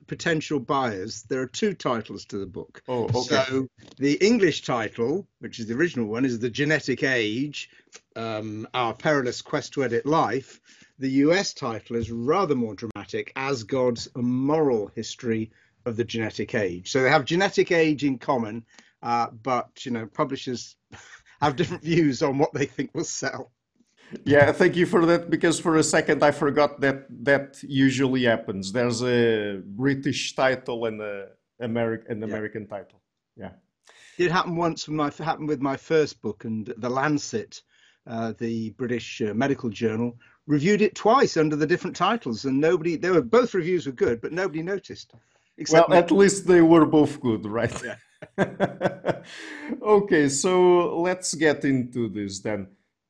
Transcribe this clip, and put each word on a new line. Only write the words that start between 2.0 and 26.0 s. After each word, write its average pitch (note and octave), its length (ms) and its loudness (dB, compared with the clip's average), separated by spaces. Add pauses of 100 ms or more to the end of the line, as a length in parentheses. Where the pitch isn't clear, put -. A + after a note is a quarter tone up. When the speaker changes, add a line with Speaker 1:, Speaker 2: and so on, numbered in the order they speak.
Speaker 1:
to G#2 120 -10
the G2 80 -8
book. - 420 -14
Speaker 2:
Oh, B2 160 -2
okay. B2+ 440 0
Speaker 1:
So C3 200 -2 (280)
the C#3+ 180 2
English G3 480 2
title, B2 640 -2 (120)
which A2 200 -14
is A2+ 80 -8
the A2+ 80 -6
original B2+ 320 -2
one, A#2 180 -2
is A#2+ 140 -2
The A#2+ 120 -4
Genetic C#3 520 -2
Age, B2+ 680 -2 (460)
um, A2 580 -8
Our A#2+ 180 -2
Perilous C3 480 0
Quest - 340 -6
to C3+ 100 0
Edit A#2 200 -2
Life. C3+ 560 0 (380)
The C3+ 120 -6
U C#3 220 4
S G3 220 0
title A#2 420 -6
is A#2 140 -4
rather D3 440 0
more A#2 200 -4
dramatic, G#2+ 640 -10
As C3+ 260 -4
Gods, B2 520 -2
A B2 80 -8
Moral B2+ 720 0
History A2+ 580 -6 (340)
of A2+ 100 -6
the A#2 80 -2
Genetic A2 500 -6
Age. F2+ 360 -4
So C3 120 2
they C3 80 4
have D3+ 140 4
genetic F#3 480 0
age D#3 320 2
in C3+ 140 -2
common, A#2 460 -4 (380)
uh, A#2+ 260 0 (140)
but, - 420 -4
you C3 60 -8
know, A2 160 -6
publishers C3 720 -6 (160)
<laughs> - 480 -20
have C#3+ 160 2
different D#3+ 260 -4
views D#3 400 2
on C#3 160 0
what D#3 140 2
they C#3+ 140 -2
think - 280 -8
will E3 100 -4
sell. - 480 -8 (760)
Speaker 2:
Yeah, C#3+ 260 6
thank E3+ 240 4
you F3 80 4
for E3+ 220 4
that, E3+ 240 2
because D#3+ 280 2
for D#3+ 180 2
a D#3 60 6
second D3+ 400 2